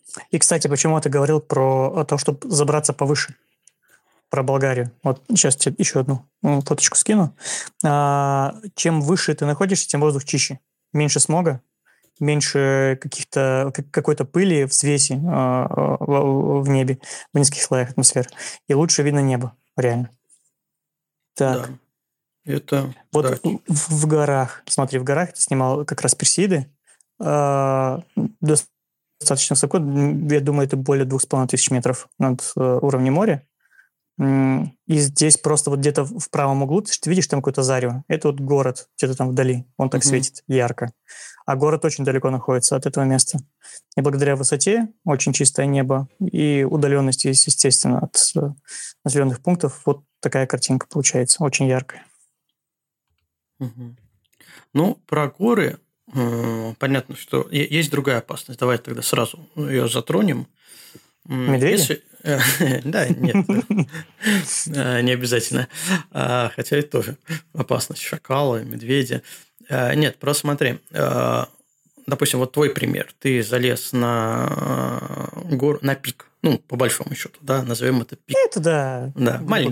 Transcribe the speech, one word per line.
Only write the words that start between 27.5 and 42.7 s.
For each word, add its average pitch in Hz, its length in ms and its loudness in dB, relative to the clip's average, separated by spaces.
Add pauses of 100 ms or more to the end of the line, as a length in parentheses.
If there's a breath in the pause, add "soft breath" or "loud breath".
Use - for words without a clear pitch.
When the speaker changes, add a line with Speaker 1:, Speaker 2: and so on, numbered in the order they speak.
Speaker 1:
достаточно - 360 0
высоко. 139 220 2
М, 147 500 0
я 147 140 2
думаю, 143 260 2
это 143 100 -2
более 135 280 2
двух 131 160 -2
с - 40 0
половиной 131 240 0
тысяч - 220 0
метров 127 360 0 (120)
над, 127 220 2 (160)
э, 127 240 2
уровнем 135 320 2
моря. 170 300 2 (760 soft breath)
М, 135 580 2 (100)
и 156 120 2
здесь 147 380 2
просто 147 340 0
вот 139 80 0
где-то 139 260 2
в 190 260 -10
правом 139 320 0
углу, 151 180 0
ты - 120 -6
ж - 120 -6
видишь, 165 220 2
там 143 140 0
какое-то 135 220 -2
зарево. 127 440 0
Это 151 220 0
вот 139 120 -4
город 135 560 -2
где-то 131 180 0
там 127 160 -2
вдали. 127 340 0 (120)
Он 135 120 0
так 123 160 -2
Speaker 2:
Мгм. - 40 2
Speaker 1:
светит 127 380 -2
ярко. 123 440 -2 (560 loud breath)
А 139 80 0
город 151 300 2
очень 143 200 -2
далеко 131 260 0
находится 127 460 0